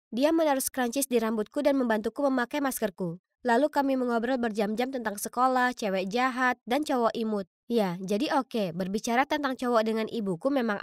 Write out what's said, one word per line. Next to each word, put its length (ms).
Dia 160
menaruh 320
scrunchies 480
di 80
rambutku 480
dan 80
membantuku 480
memakai 400
maskerku. 560
Lalu 320
kami 240
mengobrol 400
berjam-jam 560
tentang 240
sekolah, 560
cewek 320
jahat, 640
dan 160
cowok 320
imut. 320
Ya, 320
jadi 400
oke, 400
berbicara 480
tentang 320
cowok 240
dengan 240
ibuku 480
memang 300